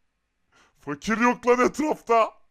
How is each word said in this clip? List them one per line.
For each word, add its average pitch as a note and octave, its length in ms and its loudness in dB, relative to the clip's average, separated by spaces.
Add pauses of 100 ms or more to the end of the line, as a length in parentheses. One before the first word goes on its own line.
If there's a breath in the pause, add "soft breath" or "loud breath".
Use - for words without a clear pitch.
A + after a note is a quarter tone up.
(800)
Fakir D3 380 -6
yok A#3+ 300 0
lan B3 120 4
etrafta. A#3+ 720 0 (180)